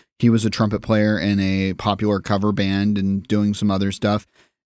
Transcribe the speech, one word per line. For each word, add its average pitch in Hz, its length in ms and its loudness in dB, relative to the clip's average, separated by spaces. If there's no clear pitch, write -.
he 120 120 4
was 113 140 2
a 110 60 0
trumpet 104 300 -2
player 107 380 0
in 98 200 0
a 95 360 0
popular 104 440 -2
cover 101 320 0
band 101 480 0
and 98 300 -2
doing 104 260 2
some 104 160 -2
other 98 220 -2
stuff, 104 340 -2